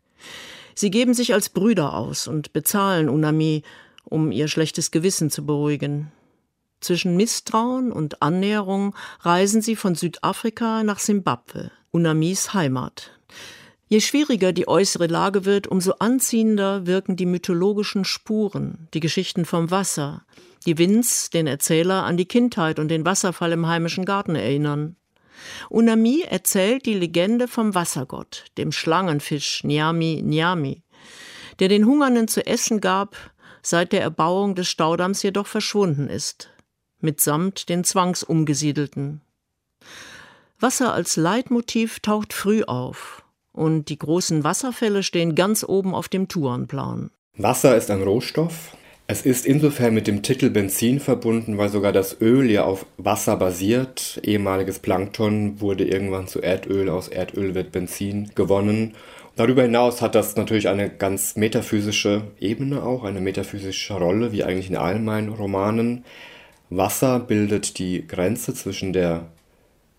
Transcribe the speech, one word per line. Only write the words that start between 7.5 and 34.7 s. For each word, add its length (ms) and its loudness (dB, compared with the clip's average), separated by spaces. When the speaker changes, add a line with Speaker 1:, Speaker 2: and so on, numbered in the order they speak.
Speaker 1:
und 300 -6
Annäherung 720 0
reisen 400 2
sie 160 -2
von 180 0
Südafrika 880 -2
nach 160 -2
Simbabwe, 720 -2
Unamis 640 0
Heimat. 560 -2
Je 120 4
schwieriger 540 2
die 140 0
äußere 400 2
Lage 360 0
wird, 220 2
umso 320 0
anziehender 880 2
wirken 300 0
die 100 -2
mythologischen 800 0
Spuren, 880 -4
die 60 -2
Geschichten 440 -2
vom 260 -2
Wasser, 540 -2
die 140 2
Vince, 520 2
den 160 0
Erzähler, 580 2
an 120 0
die 80 0
Kindheit 540 0
und 100 -2
den 160 0
Wasserfall 480 0
im 140 0
heimischen 400 0
Garten 280 -2
erinnern. 600 -2
Unami 540 4
erzählt 640 0
die 80 0
Legende 540 0
vom 260 0
Wassergott, 720 -4
dem 140 -2
Schlangenfisch 920 -2
Nyami 580 0
Nyami, 600 0
der 100 4
den 180 6
Hungernden 420 4
zu 180 -2
essen 340 0
gab, 360 -2
seit 300 0
der 100 2
Erbauung 520 0
des 140 -4
Staudamms 540 0